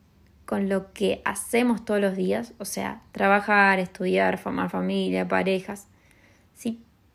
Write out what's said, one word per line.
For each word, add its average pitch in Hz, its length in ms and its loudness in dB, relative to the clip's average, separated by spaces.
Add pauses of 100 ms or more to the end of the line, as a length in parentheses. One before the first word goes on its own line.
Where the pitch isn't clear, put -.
(460)
con 202 220 -2
lo 190 240 -2
que - 320 -2
hacemos 233 600 0
todos 208 160 0
los 190 160 0
días, 196 420 -2
o 202 60 -12
sea, - 380 -8 (100)
trabajar, 202 680 4
estudiar, 185 600 0
formar 185 320 -4
familia, 185 580 -2
parejas. 190 600 -2 (640)
Sí, - 280 -8 (320)